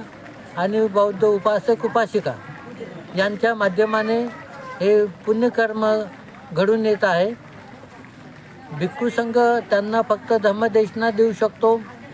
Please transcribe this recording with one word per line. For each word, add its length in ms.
आणि 300
बौद्ध 380
उपासक 600
उपासिका 480
यांच्या 380
माध्यमाने 720
हे 260
पुण्यकर्म 960
घडून 340
येत 180
आहे. 300
भिक्खू 360
संघ 300
त्यांना 320
फक्त 300
धम्मदेशना 800
देऊ 220
शकतो, 480